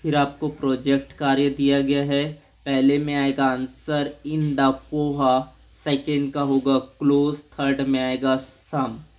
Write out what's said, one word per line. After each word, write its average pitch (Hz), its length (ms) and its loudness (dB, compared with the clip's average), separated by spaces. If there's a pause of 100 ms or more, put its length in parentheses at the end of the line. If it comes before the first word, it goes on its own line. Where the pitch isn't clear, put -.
फिर 151 140 -2
आपको 143 340 0
प्रोजेक्ट 135 680 -2
कार्य 139 320 2
दिया 139 320 2
गया 139 220 0
है। 143 300 -2 (320)
पहले 139 320 2
में 147 180 -2
आएगा 139 300 0
आंसर 131 680 -4 (140)
in 156 160 -2 (160)
the 135 100 6 (240)
poha, 143 480 2 (420)
सेकेंड 143 500 -2
का 147 80 -4
होगा 135 360 2
क्लोज, 143 680 0
थर्ड 139 380 -2
में 131 220 0
आएगा 131 340 0
some। 131 600 -6 (180)